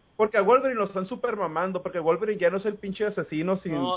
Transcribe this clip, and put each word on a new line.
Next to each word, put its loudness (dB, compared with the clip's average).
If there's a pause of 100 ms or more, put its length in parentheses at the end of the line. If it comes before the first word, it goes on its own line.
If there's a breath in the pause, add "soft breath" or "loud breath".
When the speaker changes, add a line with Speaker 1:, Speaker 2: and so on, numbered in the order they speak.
(160)
Speaker 1:
porque 2
a 4
Wolverine 4
lo 0
están -4
super -4
mamando, -2
porque -4
Wolverine 2
ya 4
no -2
es -4
el -2
pinche -4
asesino -2
sin, -6
Speaker 2:
No, 0